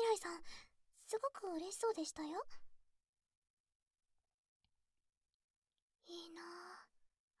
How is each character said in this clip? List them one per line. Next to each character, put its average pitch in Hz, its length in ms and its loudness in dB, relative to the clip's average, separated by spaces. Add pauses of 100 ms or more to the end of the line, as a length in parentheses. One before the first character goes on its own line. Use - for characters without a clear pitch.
来 453 160 8
さ 339 180 -2
ん、 311 60 -10 (640)
す 440 120 0
ご 554 120 4
く - 220 -4
嬉 339 180 0
し - 60 -4
そ 453 120 6
う 440 40 6
で 320 120 2
し - 80 -4
た 311 100 -2
よ。 339 220 -2 (3500)
い 349 220 -10
い - 40 -14
な 330 100 -12
ぁ。 339 40 -10 (960)